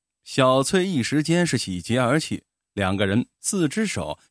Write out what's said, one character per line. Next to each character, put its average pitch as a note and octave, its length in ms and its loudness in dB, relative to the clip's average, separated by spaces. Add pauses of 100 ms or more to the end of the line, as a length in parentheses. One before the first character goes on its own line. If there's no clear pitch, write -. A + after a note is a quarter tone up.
(260)
小 C3 380 2
翠 F#3 240 0
一 D3+ 160 0
时 D3 180 0
间 E3+ 240 2
是 D3+ 100 -2
喜 F#2 240 -4
极 A2+ 200 -2
而 B2+ 200 2
泣， - 240 -6 (300)
两 G2 240 -2
个 G2+ 80 2
人 G2+ 220 2 (120)
四 E3+ 300 -2
只 G#3+ 160 -2
手 D#2 320 -6 (140)